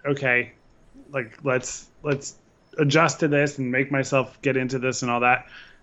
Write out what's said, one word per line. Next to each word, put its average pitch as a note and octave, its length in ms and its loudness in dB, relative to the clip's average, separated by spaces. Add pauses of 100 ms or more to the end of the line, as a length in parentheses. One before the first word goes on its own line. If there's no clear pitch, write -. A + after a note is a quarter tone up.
okay, B2+ 460 0 (600)
like, A#2+ 320 -8
let's, B2+ 440 -2 (160)
let's C#3+ 320 -4 (420)
adjust D#3 440 2
to D#3+ 60 2
this D3 300 0
and B2+ 140 -4
make C3+ 200 0
myself C3+ 500 -2
get C3 160 0
into B2+ 220 -2
this B2 220 -2
and B2 80 -2
all A#2+ 120 0
that, B2 260 4 (360)